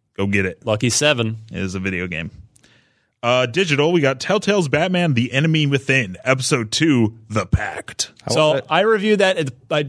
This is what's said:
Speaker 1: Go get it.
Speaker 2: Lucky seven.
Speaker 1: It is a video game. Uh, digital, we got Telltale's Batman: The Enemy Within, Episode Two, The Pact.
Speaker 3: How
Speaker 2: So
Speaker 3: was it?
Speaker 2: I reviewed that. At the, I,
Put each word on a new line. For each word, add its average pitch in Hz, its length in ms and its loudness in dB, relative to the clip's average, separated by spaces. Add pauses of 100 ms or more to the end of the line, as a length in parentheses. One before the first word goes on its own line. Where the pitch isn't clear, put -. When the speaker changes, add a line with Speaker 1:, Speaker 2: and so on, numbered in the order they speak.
(160)
Speaker 1:
Go 98 100 -2
get 98 200 0
it. - 200 -10
Speaker 2:
Lucky 110 240 0
seven. 117 480 0 (120)
Speaker 1:
It - 80 -10
is 92 160 -4
a 95 60 -6
video 92 260 -4
game. 82 240 -8 (920)
Uh, 127 220 2
digital, 147 480 0
we 180 80 2
got 135 180 2
Telltale's 196 500 0
Batman: 175 440 0
The 117 200 -2
Enemy 156 340 2
Within, 131 580 0
Episode 127 480 0
Two, 120 460 2 (100)
The 107 160 -2
Pact. - 680 -6 (120)
Speaker 3:
How - 120 -4
Speaker 2:
So 156 180 4
Speaker 3:
was 139 80 0
it? - 100 -10
Speaker 2:
I 165 100 4
reviewed 214 380 2
that. 190 180 2
At 160 100 -2 (220)
the, 160 60 -4
I, 151 140 0